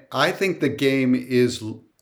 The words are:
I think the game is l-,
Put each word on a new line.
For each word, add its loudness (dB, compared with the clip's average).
I 2
think -2
the 2
game 0
is 0
l-, -12